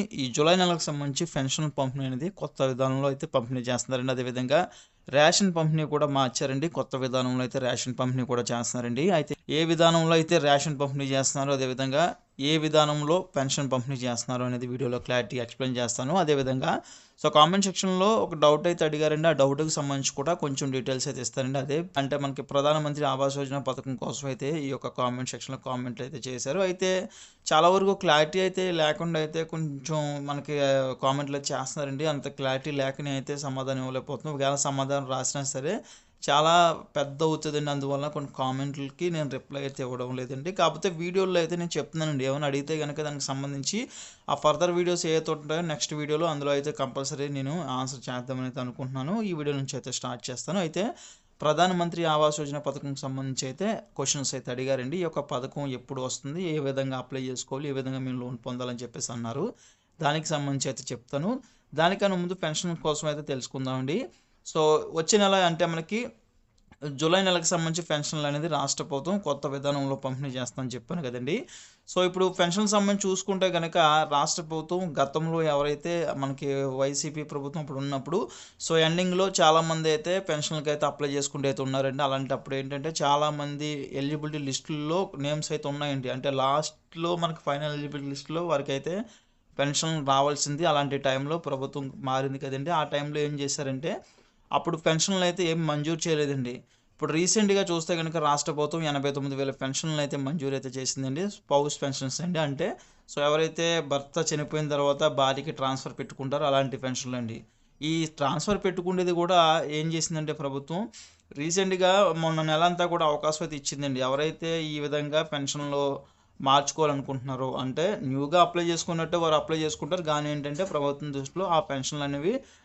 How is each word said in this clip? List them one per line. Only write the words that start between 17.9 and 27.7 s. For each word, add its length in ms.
ఒక 180
డౌట్ 320
అయితే 160
అడిగారండి. 440
ఆ 60
డౌట్‌కి 400
సంబంధించి 400
కూడా 220
కొంచెం 360
డీటెయిల్స్ 360
అయితే 140
ఇస్తానండి. 380
అదే 180
అంటే 200
మనకి 260
ప్రధానమంత్రి 600
ఆవాస్ 320
యోజన 240
పథకం 360
కోసం 300
అయితే 300
ఈ 120
యొక్క 240
కామెంట్ 380
సెక్షన్‌లో 300
కామెంట్లు 440
అయితే 180
చేశారు. 380
అయితే 300
చాలా 220
వరకు 260